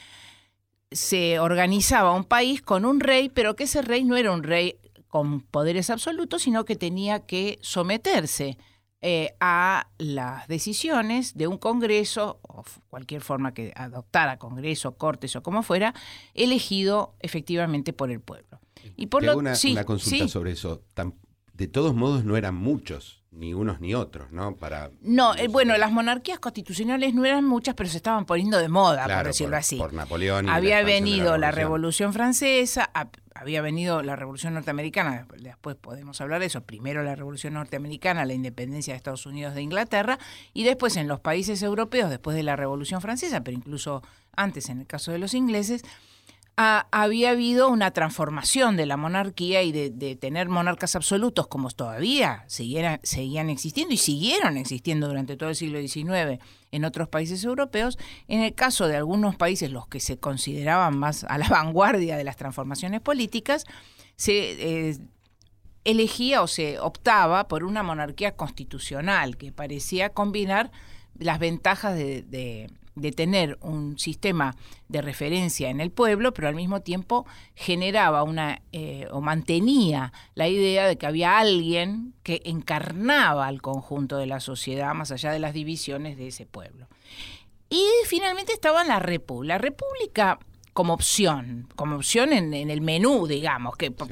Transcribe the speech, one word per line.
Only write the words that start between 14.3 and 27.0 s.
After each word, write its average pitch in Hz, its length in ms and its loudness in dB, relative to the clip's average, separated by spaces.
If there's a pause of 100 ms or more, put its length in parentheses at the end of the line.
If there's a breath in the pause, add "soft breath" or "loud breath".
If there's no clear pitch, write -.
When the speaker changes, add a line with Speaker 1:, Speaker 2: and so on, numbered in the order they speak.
Speaker 1:
congreso, 131 580 -6
cortes 156 400 -4
o 120 60 -8
como 220 220 -2
fuera, 208 320 2 (400 loud breath)
elegido 208 840 2
efectivamente 160 720 -2
por 131 180 -4
el 117 100 -6
pueblo. - 380 -18 (360 loud breath)
Y - 120 -8
por 196 140 4
Speaker 2:
Te 208 40 2
Speaker 1:
lo - 60 6
Speaker 2:
hago - 80 4
una, 139 160 0
Speaker 1:
sí, 127 160 2
Speaker 2:
una 107 140 0
consulta 110 400 0
Speaker 1:
sí. - 40 0
Speaker 2:
sobre 90 220 -4
eso. 85 320 -8 (100)
Tam-, 90 220 -6 (360)
de 95 160 -4
todos 135 280 2
modos, 127 300 2
no 107 120 2
eran 98 160 0
muchos, 92 800 -4
ni 85 240 -8
unos 98 240 -2
ni 87 160 -4
otros, 73 360 -6
¿no? 92 240 -8
Para 73 360 -10 (100)
Speaker 1:
No, 233 340 4
eh, 226 120 -2
Speaker 2:
no 220 40 -2
Speaker 1:
bueno, 240 220 4
Speaker 2:
sé. 214 60 4
Speaker 1:
las 214 120 4
monarquías 247 480 -2
constitucionales 233 760 -2